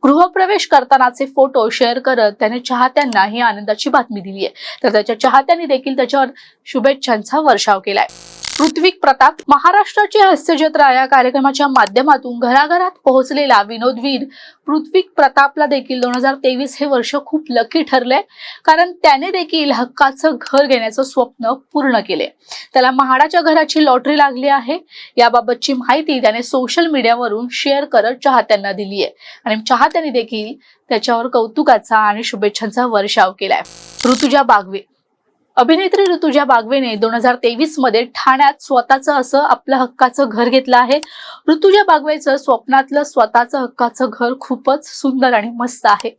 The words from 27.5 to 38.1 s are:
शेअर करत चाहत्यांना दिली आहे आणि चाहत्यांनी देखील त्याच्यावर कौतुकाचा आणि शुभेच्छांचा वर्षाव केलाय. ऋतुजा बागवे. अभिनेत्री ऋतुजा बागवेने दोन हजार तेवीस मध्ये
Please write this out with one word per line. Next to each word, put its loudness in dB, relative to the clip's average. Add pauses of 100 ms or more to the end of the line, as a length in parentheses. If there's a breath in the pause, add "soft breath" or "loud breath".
शेअर -2
करत 0
चाहत्यांना 0
दिली -6
आहे -12
आणि -4
चाहत्यांनी 0
देखील -6 (360 soft breath)
त्याच्यावर -2
कौतुकाचा 0
आणि 0
शुभेच्छांचा -4
वर्षाव 0
केलाय. -2 (440)
ऋतुजा 2
बागवे. 0 (680)
अभिनेत्री 2
ऋतुजा 0
बागवेने 0
दोन -2
हजार 0
तेवीस -2
मध्ये 0 (120)